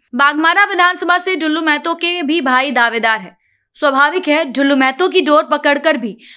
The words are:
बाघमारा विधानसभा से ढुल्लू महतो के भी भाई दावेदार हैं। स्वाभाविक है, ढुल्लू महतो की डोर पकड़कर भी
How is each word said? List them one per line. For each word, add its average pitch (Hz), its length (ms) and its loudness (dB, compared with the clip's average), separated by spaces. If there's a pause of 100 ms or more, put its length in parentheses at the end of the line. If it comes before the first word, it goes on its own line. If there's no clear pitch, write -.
(140)
बाघमारा 302 500 2
विधानसभा 359 540 0
से 359 180 -2
ढुल्लू 311 240 -2
महतो 320 340 -2
के 339 280 -4
भी 311 180 -2
भाई 262 300 0
दावेदार 226 500 0
हैं। - 200 -20 (340)
स्वाभाविक 294 540 0
है, 294 240 0
ढुल्लू 277 240 2
महतो 262 320 0
की 359 120 2
डोर 311 220 4
पकड़कर 294 540 0
भी 214 220 -8 (180)